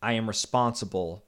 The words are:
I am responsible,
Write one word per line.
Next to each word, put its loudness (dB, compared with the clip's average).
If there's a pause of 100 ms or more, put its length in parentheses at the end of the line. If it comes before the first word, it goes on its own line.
I 0
am 0
responsible, 0